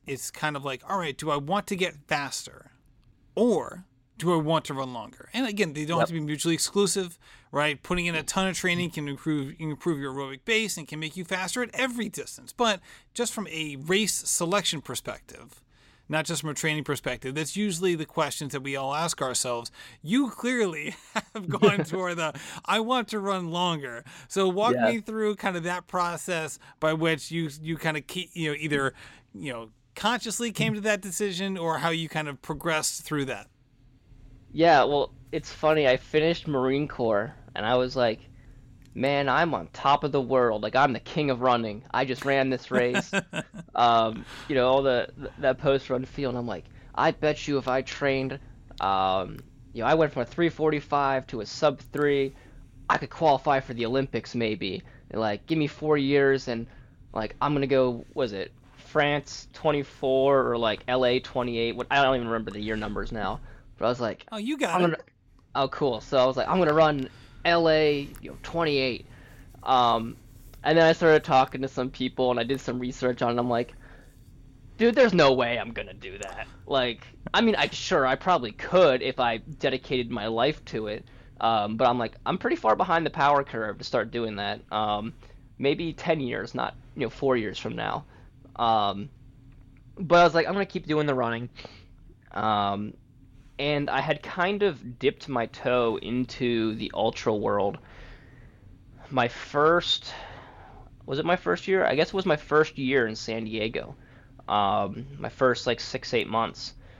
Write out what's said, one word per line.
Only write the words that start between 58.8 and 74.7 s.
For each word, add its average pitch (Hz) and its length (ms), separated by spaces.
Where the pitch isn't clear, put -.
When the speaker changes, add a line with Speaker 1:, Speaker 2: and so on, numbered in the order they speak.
Speaker 2:
twenty-four 135 920
or, 120 120
like, 110 280
L 127 200
A 123 120
twenty-eight?" 120 560
What, 117 160
I 127 120
don't 131 140
even 120 120
remember 113 220
the 101 100
year 107 160
numbers 104 340
now. 107 300
But - 80
I - 20
was 123 140
like, 107 280
Speaker 1:
Oh, 220 60
you 247 220
got 202 160
Speaker 2:
"I'm 180 80
Speaker 1:
it. 170 80
Speaker 2:
gonna," 156 120
oh, 135 140
cool. 123 340
So - 160
I 127 80
was 131 100
like, 123 100
"I'm 165 120
gonna 156 160
run 151 340
L 170 240
A, 151 360
you - 120
know, - 100
twenty-eight." 143 640
Um, 117 540
and 151 140
then 165 80
I 160 80
started 156 320
talking 135 380
to 135 60
some 127 200
people, 127 420
and 120 80
I 117 60
did 131 160
some 123 180
research 123 440
on 123 60
it, 117 40
and 120 80
I'm 120 80
like, 120 260